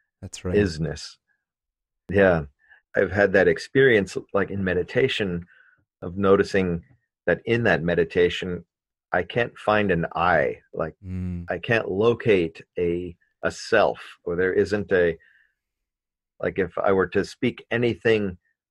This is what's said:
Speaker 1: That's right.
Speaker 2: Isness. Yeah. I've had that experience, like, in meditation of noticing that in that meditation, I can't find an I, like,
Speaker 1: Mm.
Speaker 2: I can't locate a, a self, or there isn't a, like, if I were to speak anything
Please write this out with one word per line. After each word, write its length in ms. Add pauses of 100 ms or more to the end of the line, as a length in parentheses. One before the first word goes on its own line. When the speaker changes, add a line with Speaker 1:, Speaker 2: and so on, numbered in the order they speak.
(220)
Speaker 1:
That's 220
right. 120
Speaker 2:
Isness. 600 (920)
Yeah. 340 (520)
I've 160
had 200
that 160
experience, 680 (160)
like, 180
in 140
meditation 840 (540)
of 160
noticing 640 (440)
that 180
in 200
that 180
meditation, 840 (480)
I 100
can't 360
find 320
an 240
I, 440 (160)
like, 200 (100)
Speaker 1:
Mm. 440
Speaker 2:
I 100
can't 320
locate 680 (180)
a, 380 (260)
a 80
self, 500 (240)
or 120
there 160
isn't 400
a, 240 (1200)
like, 180
if 180
I 160
were 160
to 160
speak 460
anything 640 (340)